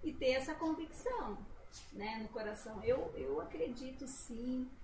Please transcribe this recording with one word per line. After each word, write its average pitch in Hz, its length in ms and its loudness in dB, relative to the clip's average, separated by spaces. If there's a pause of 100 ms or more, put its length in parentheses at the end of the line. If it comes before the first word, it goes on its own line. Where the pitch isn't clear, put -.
e 311 80 2
ter 254 200 4
essa 269 240 4
convicção, 320 800 0 (560)
né, 214 300 -2
no 214 60 -6
coração. 214 540 -4
Eu, 240 320 4
eu 135 280 0
acredito 262 640 -2
sim 254 600 0 (180)